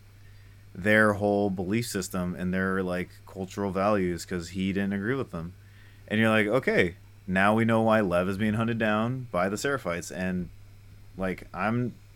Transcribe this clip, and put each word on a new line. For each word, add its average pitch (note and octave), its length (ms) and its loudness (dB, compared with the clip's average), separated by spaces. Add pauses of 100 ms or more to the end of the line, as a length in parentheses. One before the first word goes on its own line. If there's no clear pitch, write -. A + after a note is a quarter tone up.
(760)
their G#2+ 380 4
whole G2+ 380 2
belief G2 360 -2
system F2+ 480 -4
and F2+ 200 -4
their, F#2+ 280 0
like, F2+ 280 -4 (160)
cultural F#2+ 460 -6
values F#2+ 520 0
'cause E2+ 260 -6
he F#2+ 220 -2
didn't G2 220 -2
agree G2+ 200 -2
with C3 180 -6
them. E2+ 200 -8 (560)
And G#2+ 100 0
you're A2 120 4
like, A2 160 4
"Okay, B2 480 2 (320)
now F#2+ 280 4
we A2+ 120 4
know A2+ 160 4
why A2 180 4
Lev F2+ 260 2
is F#2+ 120 -4
being G#2+ 160 0
hunted A2+ 240 -2
down A2+ 520 0
by F2+ 200 0
the G#2 60 -4
Seraphites." F#2 540 -4
And, F2+ 380 -4 (720)
like, F#2 340 -4
I'm, A2+ 400 -2 (240)